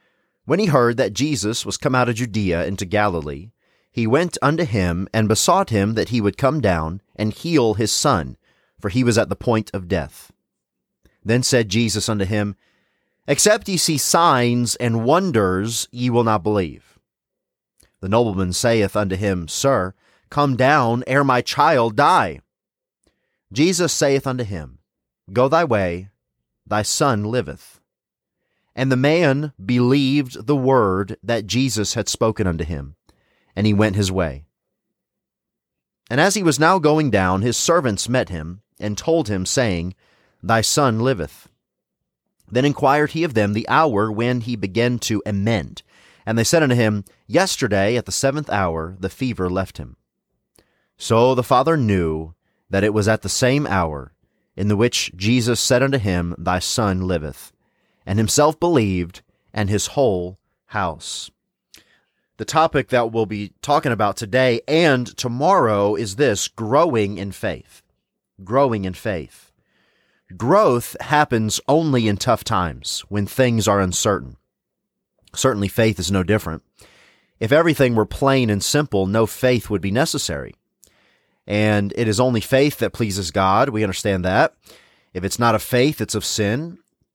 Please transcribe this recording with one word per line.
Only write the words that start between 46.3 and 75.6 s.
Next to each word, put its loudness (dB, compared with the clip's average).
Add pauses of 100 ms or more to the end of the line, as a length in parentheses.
they 2
said 4
unto 2
him, 2 (240)
"Yesterday 0
at -4
the -8
seventh -2
hour -2
the -6
fever -4
left -4
him." -16 (1040)
So 2
the 0
father 2
knew 0 (340)
that 0
it 2
was 2
at 2
the -8
same 0
hour -4 (440)
in -2
the 2
which 0
Jesus 0
said 2
unto 0
him, 0
Thy -2
son -2
liveth. -6 (540)
And 0
himself 2
believed, 0 (300)
and -4
his -2
whole -2 (280)
house. -8 (1080)
The -10
topic 0
that 0
we'll 0
be -8
talking 0
about 0
today 0
and 0
tomorrow 0
is -6
this, 0
growing 0
in -8
faith. -10 (600)
Growing 0
in -6
faith. -10 (840)
Growth 2
happens 0
only 2
in 0
tough 0
times, -4
when -2
things 0
are 4
uncertain. -2 (1000)
Certainly 0